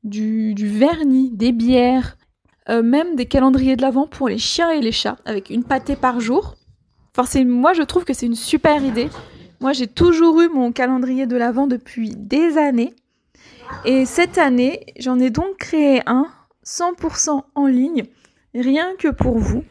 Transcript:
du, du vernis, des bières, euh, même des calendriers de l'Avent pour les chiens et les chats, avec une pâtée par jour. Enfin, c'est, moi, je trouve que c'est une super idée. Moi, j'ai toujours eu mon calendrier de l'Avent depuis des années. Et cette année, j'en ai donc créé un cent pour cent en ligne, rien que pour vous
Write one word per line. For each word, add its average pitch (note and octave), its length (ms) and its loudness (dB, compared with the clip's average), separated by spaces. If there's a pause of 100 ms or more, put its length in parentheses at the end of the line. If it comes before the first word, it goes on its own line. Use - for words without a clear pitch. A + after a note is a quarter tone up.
du, G#3+ 500 -4
du G#3 120 -4
vernis, C4 640 2
des A#3 220 0
bières, B3 640 2 (520)
euh, A#3 140 2
même D4+ 340 2
des B3 100 -2
calendriers C4 500 2
de A#3+ 60 -2
l'Avent C4+ 240 0
pour C4+ 220 -6
les G#3 100 -4
chiens E4+ 320 -2
et D#4 100 0
les A3+ 120 0
chats, - 320 -4
avec G3+ 240 -8
une A#3 160 -4
pâtée C4+ 320 -4
par B3 240 -2
jour. B3 360 -2 (600)
Enfin, B3+ 100 0
c'est, C4 180 2
moi, B3 280 2
je E4+ 100 0
trouve F4 220 0
que - 80 -4
c'est B3 140 -4
une A#3 80 -2
super D4 500 0
idée. B3 240 -2 (520)
Moi, C4 120 -2
j'ai C4 140 -4
toujours E4 560 4
eu E4+ 60 4
mon B3+ 240 0
calendrier B3+ 540 0
de A#3+ 100 -2
l'Avent A#3+ 300 0
depuis A#3 440 -4
des C#4+ 480 0
années. C4+ 360 0 (920)
Et C4 200 2
cette F4 320 -2
année, C4+ 480 2 (140)
j'en B3+ 200 -2
ai B3+ 120 2
donc F#4 280 -4
créé C#4+ 480 2
un B3+ 200 0 (360)
cent F4 300 -6
pour E4+ 240 -6
cent C#4+ 380 -4
en C#4+ 120 0
ligne, C4 380 0 (500)
rien C4+ 440 0
que E4 100 0
pour B3+ 300 -2
vous G#3 320 -2